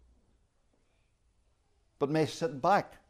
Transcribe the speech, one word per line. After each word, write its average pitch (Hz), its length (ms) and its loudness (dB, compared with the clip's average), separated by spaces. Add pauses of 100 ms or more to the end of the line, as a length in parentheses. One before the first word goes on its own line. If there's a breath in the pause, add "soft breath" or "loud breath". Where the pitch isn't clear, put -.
(2000)
but 143 120 -2
may 156 160 2
sit 160 340 -6
back 180 380 0 (120)